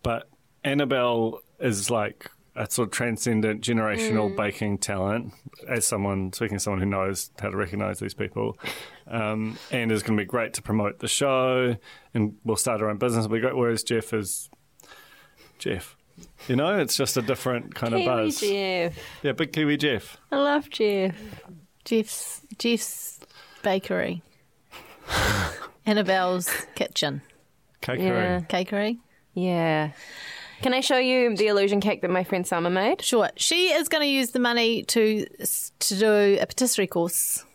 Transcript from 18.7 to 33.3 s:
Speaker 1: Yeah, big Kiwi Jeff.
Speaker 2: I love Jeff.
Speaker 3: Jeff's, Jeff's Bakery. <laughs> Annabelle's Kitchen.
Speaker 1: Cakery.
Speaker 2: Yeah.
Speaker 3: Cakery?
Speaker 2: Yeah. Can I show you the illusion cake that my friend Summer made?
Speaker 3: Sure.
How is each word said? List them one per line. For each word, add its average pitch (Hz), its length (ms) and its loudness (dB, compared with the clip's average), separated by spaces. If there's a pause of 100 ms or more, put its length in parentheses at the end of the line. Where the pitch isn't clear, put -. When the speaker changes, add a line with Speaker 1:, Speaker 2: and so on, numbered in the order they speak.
Speaker 1:
Yeah, 143 80 2
big 151 220 -2
Kiwi 147 240 2
Jeff. 139 400 -2 (120)
Speaker 2:
I - 60 -2
love 285 340 2
Jeff. 196 460 0 (680)
Speaker 3:
Jeff's, - 560 -2 (180)
Jeff's - 640 -4 (420)
Bakery. 185 640 -2
<laughs> - 1600 -6
Annabelle's 185 640 2 (260)
Kitchen. - 460 -2 (600)
Speaker 1:
Cakery. 131 260 -2
Speaker 2:
Yeah. 180 400 2
Speaker 3:
Cakery? 202 520 -2 (340)
Speaker 2:
Yeah. 165 580 2 (680)
Can 254 120 0
I 254 60 2
show 262 180 2
you 254 380 4
the 208 120 4
illusion 202 340 4
cake 202 220 0
that 175 60 0
my 185 140 2
friend 180 240 0
Summer 175 220 0
made? 202 320 2
Speaker 3:
Sure. 220 340 4